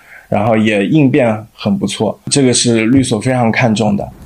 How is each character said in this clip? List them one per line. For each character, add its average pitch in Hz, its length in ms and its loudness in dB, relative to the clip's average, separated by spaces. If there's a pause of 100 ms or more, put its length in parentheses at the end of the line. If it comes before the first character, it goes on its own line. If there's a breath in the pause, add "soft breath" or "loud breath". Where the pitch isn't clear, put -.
(300 loud breath)
然 104 160 -2
后 117 100 2
也 107 300 0
应 143 260 2
变 110 420 0
很 104 240 -2
不 98 80 -4
错， 101 320 -4 (120)
这 - 120 2
个 127 120 4
是 117 320 0
律 131 180 2
所 113 160 -2
非 127 120 -2
常 123 200 0
看 110 220 0
重 104 240 0
的。 - 100 -8 (180)